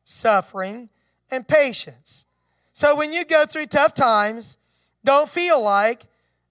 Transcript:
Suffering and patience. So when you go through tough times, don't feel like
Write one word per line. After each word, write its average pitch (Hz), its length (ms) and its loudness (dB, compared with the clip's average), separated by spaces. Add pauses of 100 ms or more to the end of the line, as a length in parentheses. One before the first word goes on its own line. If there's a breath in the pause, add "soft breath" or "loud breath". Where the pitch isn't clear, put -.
Suffering 240 840 -2 (400)
and 262 180 -8
patience. - 760 -2 (460)
So 294 240 2
when 302 160 -4
you 349 140 -4
go 311 200 2
through 302 220 -8
tough 294 260 2
times, 226 640 0 (460)
don't 294 260 2
feel 349 320 2
like 208 440 0 (460)